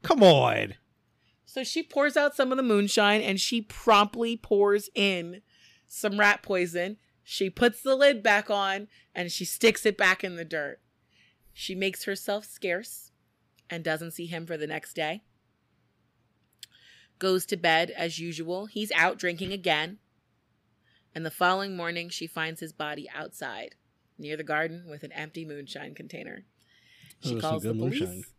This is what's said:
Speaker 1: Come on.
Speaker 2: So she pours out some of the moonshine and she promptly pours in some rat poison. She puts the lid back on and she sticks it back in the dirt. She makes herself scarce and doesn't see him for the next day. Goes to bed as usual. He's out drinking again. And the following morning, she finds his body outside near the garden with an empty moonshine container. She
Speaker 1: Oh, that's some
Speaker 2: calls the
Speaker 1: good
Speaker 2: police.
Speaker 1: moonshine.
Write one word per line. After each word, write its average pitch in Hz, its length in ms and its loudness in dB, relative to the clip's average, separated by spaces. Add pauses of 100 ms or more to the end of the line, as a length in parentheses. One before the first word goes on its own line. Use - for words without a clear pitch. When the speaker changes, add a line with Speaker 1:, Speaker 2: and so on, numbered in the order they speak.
Speaker 1:
Come 269 200 6
on. 120 520 8 (680)
Speaker 2:
So 262 200 -6
she - 180 -4
pours 285 340 0
out 285 200 2
some 262 160 2
of 262 40 0
the 269 60 0
moonshine 208 580 4
and 190 200 -2
she 233 200 -2
promptly 226 760 4
pours 202 580 2
in 185 480 -2 (460)
some 208 320 -4
rat 208 240 4
poison. 180 520 -2 (280)
She - 260 -4
puts 240 320 2
the 262 140 2
lid 277 260 6
back 208 280 2
on 202 360 -2 (260)
and 175 200 -6
she - 120 -6
sticks - 400 2
it 208 140 2
back 185 240 2
in 180 140 -8
the 165 80 -12
dirt. 151 360 -8 (720)
She - 220 -10
makes 190 300 -4
herself 202 400 -4
scarce - 680 -6 (580)
and 170 140 -10
doesn't 160 300 -4
see 170 140 -10
him 165 200 -10
for 170 100 -6
the 151 120 -6
next 156 260 -10
day. 165 280 -4 (2000)
Goes 185 280 2
to 202 100 -4
bed 170 340 2
as 170 300 -6
usual. 170 460 -6
He's 208 260 -6
out 165 260 2
drinking 180 340 -4
again. 170 460 -2 (1160)
And 160 120 -8
the 156 40 -6
following 190 460 0
morning, 170 320 -6
she 165 200 -10
finds 160 320 -6
his 160 120 -12
body 151 400 -8
outside 127 640 -12 (440)
near 147 180 -10
the 156 80 -10
garden 160 440 -4
with 147 140 -16
an 170 100 -16
empty 156 340 -12
moonshine 143 480 -14
container. - 500 -16 (800)
She 139 80 -4
Speaker 1:
Oh, - 40 -2
that's 110 80 -4
some 156 80 -2
Speaker 2:
calls 160 120 -2
the 113 100 -2
Speaker 1:
good 110 60 -2
Speaker 2:
police. 135 220 -2
Speaker 1:
moonshine. 180 240 -6 (140)